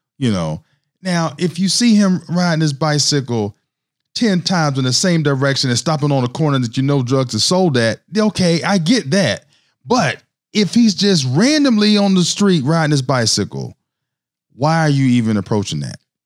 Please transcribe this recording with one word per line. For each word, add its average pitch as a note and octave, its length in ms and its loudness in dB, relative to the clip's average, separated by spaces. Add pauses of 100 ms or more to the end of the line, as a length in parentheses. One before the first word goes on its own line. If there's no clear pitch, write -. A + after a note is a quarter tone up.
(180)
you B2 140 0
know? E2 320 -4 (360)
Now, E3+ 380 -2
if F3 220 -4
you F#3+ 80 0
see A#3 260 2
him G3 340 2
riding E3+ 320 0
his D3+ 120 0
bicycle C3 840 -2 (600)
ten G3 240 0
times D#3 360 0
in C3 80 -2
the B2+ 80 -2
same E3+ 300 0
direction C#3 480 0
and A#2+ 80 0
stopping D3 320 -2
on C3+ 140 0
a A#2+ 40 -2
corner C#3+ 300 -2
that A#2+ 180 -4
you C3+ 60 0
know C#3 220 0
drugs B2+ 320 -2
are - 20 -2
sold F3+ 380 0
at, A2+ 240 0 (160)
okay, F#3 480 0
I G3 140 0
get E3 340 0
that. D#3 320 0 (400)
But D#3+ 400 -2 (280)
if G3+ 220 0
he's A3 220 4
just F#3 340 0
randomly G#3+ 640 2
on G3+ 180 2
the F3+ 100 2
street F3+ 400 0
riding D#3+ 260 0
his D3 120 2
bicycle, G#2 760 -2 (800)
why D#3 260 0
are D#3 100 2
you C#3 160 2
even A#2 300 2
approaching G2+ 440 -4
that? C2+ 200 -12 (260)